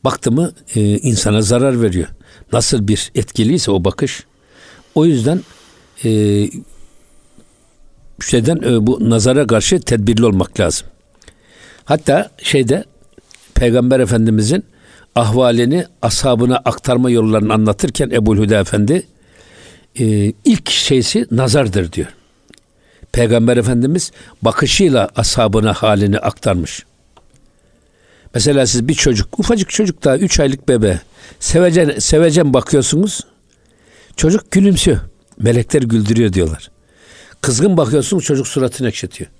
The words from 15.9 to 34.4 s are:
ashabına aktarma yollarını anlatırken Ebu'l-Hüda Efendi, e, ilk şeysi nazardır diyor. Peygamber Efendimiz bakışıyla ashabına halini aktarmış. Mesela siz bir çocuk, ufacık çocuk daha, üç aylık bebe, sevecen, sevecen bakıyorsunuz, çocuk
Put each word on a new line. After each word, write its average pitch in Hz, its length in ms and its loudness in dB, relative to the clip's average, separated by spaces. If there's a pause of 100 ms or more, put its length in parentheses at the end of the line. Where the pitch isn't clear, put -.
ashabına 120 540 0
aktarma 127 540 -2
yollarını 110 440 2
anlatırken 110 560 0
Ebu'l-Hüda 107 500 2
Efendi, 104 460 -2 (920)
e, 120 60 0 (400)
ilk - 260 2
şeysi 143 600 0
nazardır 110 600 0
diyor. - 160 -6 (1040)
Peygamber 120 440 2
Efendimiz 123 540 0 (320)
bakışıyla 139 760 0
ashabına 110 560 0
halini 101 460 0
aktarmış. 92 640 -4 (1500)
Mesela 135 320 2
siz 123 220 -2
bir 151 60 0
çocuk, 107 440 -2
ufacık 208 320 -2
çocuk - 340 -2
daha, 135 140 2
üç 180 220 0
aylık 135 280 -2
bebe, 107 320 2 (400)
sevecen, 165 580 2
sevecen 151 560 2
bakıyorsunuz, 147 680 0 (960)
çocuk 185 340 0